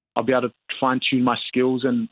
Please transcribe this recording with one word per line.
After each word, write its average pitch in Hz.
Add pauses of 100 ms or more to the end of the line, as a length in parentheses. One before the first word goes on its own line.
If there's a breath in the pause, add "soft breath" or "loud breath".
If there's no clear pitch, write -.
(160)
I'll 117
be 127
able 123
to - (240)
fine-tune 127
my 120 (100)
skills 127
and 120